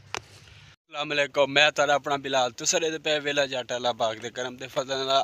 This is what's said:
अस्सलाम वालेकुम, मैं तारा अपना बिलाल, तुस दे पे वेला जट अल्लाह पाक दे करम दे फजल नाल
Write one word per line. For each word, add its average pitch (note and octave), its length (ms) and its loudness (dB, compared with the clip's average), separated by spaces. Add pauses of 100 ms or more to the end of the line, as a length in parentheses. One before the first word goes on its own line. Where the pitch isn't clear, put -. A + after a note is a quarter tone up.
(880)
अस्सलाम D3+ 200 -8
वालेकुम, C#3+ 420 2
मैं D3 220 6
तारा D3 220 2
अपना C#3 240 0
बिलाल, C3+ 340 0
तुस D#3 240 -2
दे D#3+ 220 -2
पे D3+ 220 -2
वेला C#3+ 260 0
जट B2+ 260 -6
अल्लाह B2 220 0
पाक A2+ 240 -2
दे A#2 120 -8
करम B2 260 -8
दे C3 120 -12
फजल C3+ 360 -4
नाल C3+ 200 4